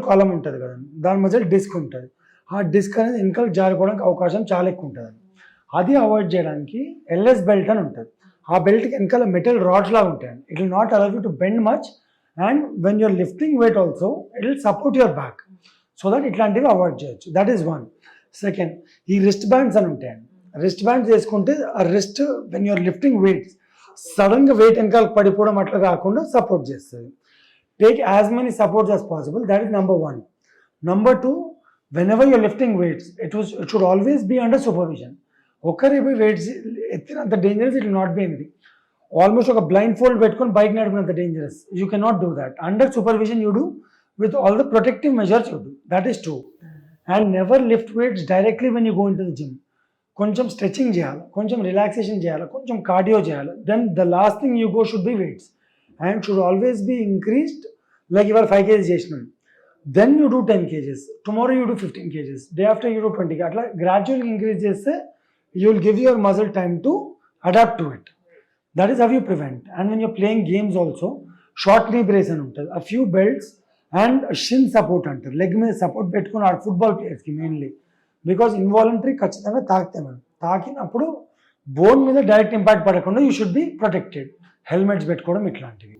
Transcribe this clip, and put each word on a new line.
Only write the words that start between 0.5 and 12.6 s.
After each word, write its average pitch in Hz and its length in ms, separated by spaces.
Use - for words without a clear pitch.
కదా, 127 140
దాని 190 200
మధ్యలో 202 300
డిస్క్ 190 260
ఉంటది. 127 280
ఆ 202 60
డిస్క్ 202 260
అనేది 233 220
వెనకాల 196 360
జారిపోవడానికి 190 500
అవకాశం 180 440
చాలా 180 200
ఎక్కువ 180 180
ఉంటది. 110 220
అది 220 240
అవాయిడ్ 214 300
చేయడానికి 156 460
ఎల్ఎస్ 214 340
బెల్ట్ 196 240
అని 208 120
ఉంటది. - 240
ఆ 180 60
బెల్ట్కి 226 300
వెనకాల 226 280
మెటల్ 233 320
రాడ్స్ 190 280
లాగా 202 180
ఉంటాయండి. 123 280
It - 100
will 185 140
not 220 220
allow 202 180
you 220 100
to 185 60
bend 208 180
much, 285 160
and 285 140